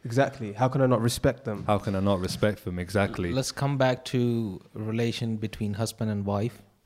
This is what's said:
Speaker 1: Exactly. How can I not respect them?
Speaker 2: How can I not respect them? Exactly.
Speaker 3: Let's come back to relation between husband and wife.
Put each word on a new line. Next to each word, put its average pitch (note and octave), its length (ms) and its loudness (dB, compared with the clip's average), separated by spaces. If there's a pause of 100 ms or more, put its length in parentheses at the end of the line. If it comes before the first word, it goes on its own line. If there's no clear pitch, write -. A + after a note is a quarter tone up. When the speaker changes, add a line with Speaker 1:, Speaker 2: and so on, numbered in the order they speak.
Speaker 1:
Exactly. A#2 480 -2
How B2 160 2
can C3+ 140 2
I B2+ 40 6
not A#2+ 140 4
respect A#2 440 0
them? G2+ 220 -6
Speaker 2:
How G#2 120 2
can G2 180 -2
I F#2+ 40 0
not G2 200 4
respect G2+ 460 0
them? F2+ 120 -4
Exactly. F#2 540 0
Speaker 3:
Let's C3 200 -2
come C#3 260 -2
back B2+ 280 2
to A#2 540 0 (140)
relation A2+ 640 -2
between G#2 360 -4
husband A2 360 -2
and G2+ 160 -2
wife. G2+ 360 -2 (220)